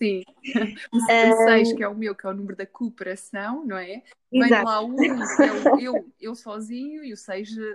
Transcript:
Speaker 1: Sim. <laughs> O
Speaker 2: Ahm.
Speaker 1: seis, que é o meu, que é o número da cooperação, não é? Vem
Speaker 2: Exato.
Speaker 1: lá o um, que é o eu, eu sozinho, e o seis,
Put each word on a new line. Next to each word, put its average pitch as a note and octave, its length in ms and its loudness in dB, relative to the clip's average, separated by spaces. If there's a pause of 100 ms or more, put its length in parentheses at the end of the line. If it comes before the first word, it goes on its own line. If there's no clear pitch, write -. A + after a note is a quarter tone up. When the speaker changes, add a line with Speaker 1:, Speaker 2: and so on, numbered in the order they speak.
Speaker 1:
Sim. G3 220 -2 (180)
<laughs> A3 500 -6
O A3+ 40 2 (140)
Speaker 2:
Ahm. A3+ 340 6
Speaker 1:
seis, A3+ 280 6
que A3 120 -2
é G3+ 40 -2
o G#3 60 -8
meu, G#3+ 220 -4
que - 100 -12
é F#3+ 40 -6
o G3 40 -4
número G3 220 -10
da G3 100 -8
cooperação, G#3+ 1000 -10
não G3+ 120 -6
é? F#3 260 -12 (280)
Vem B3+ 140 4
Speaker 2:
Exato. A3+ 220 4
Speaker 1:
lá A3 160 0
o A#3 100 -6
um, C4 40 -6
que C4 460 2
é A#3 300 4
o C#4+ 80 4
eu, B3 400 -6
eu A3 140 -8
sozinho, A#3+ 680 -12
e B3+ 120 -12
o - 20 -18
seis, G3+ 320 -10 (260)